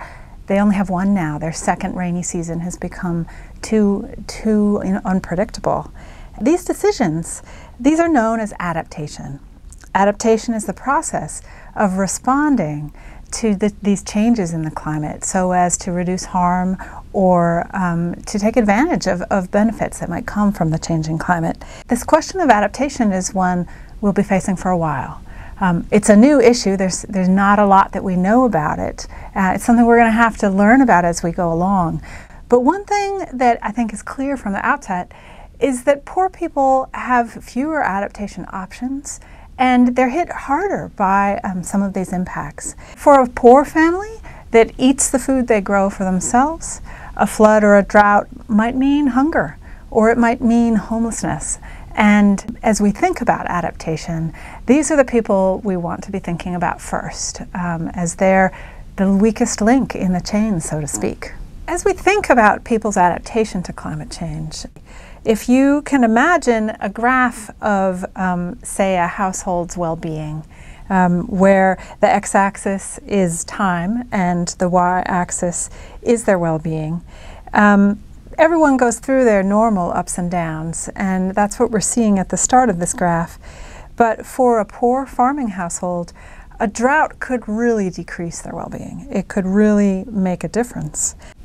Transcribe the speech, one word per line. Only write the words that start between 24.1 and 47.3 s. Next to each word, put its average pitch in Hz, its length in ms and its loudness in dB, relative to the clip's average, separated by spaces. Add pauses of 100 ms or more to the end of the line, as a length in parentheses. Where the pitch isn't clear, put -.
be 202 100 2
facing 190 320 0
for 185 160 -2
a 180 60 2
while. 151 440 -4 (380)
Um, 180 320 2
it's 208 160 4
a 208 80 8
new 269 240 8
issue. 226 380 4
There's, 185 260 -2
there's 185 240 -2
not 196 320 4
a 208 60 6
lot 196 260 6
that - 100 -6
we 185 140 -4
know 208 300 4
about 160 340 0
it. - 280 -8 (280)
Uh, 190 200 0
it's 202 100 -6
something 233 200 6
we're 233 120 6
gonna 233 120 6
have 226 280 2
to 208 120 0
learn 208 320 6
about 185 220 6
as 175 180 -2
we 170 100 -2
go 170 200 -2
along. 170 500 0 (460)
But 240 140 4
one 359 240 0
thing 392 480 -2
that 247 280 2
I 208 120 -6
think 226 180 -4
is 202 100 -12
clear 269 360 -6
from 208 160 -6
the - 120 -4
outset 214 460 -4 (480)
is 262 240 -2
that 285 220 0
poor 370 240 -2
people 269 640 0
have 233 500 -2
fewer 294 400 -4
adaptation 202 720 -6
options, 247 640 -10 (380)
and 247 400 4
they're 254 100 4
hit 302 240 -2
harder 285 640 -4
by, 202 480 0
um, 185 180 -4
some 196 200 -2
of 196 120 -4
these 190 200 -4
impacts. 165 640 -8 (180)
For 277 260 6
a 247 60 2
poor 254 380 6
family 359 560 0 (300)
that 226 260 6
eats 262 340 2
the 269 80 0
food 254 280 0
they 220 120 2
grow 196 300 0
for 196 160 -4
themselves, 240 720 0 (380)
a 202 100 2
flood 214 380 4